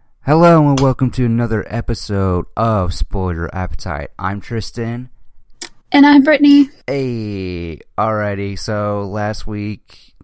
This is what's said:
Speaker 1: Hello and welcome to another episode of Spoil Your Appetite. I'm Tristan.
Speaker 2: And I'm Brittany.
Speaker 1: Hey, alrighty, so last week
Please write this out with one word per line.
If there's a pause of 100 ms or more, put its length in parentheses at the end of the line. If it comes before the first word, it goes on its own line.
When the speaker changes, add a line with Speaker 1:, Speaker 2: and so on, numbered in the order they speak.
(260)
Speaker 1:
Hello
and
welcome
to
another
episode (100)
of
Spoil
Your
Appetite.
I'm
Tristan. (800)
Speaker 2:
And
I'm
Brittany. (160)
Speaker 1:
Hey, (180)
alrighty,
so
last
week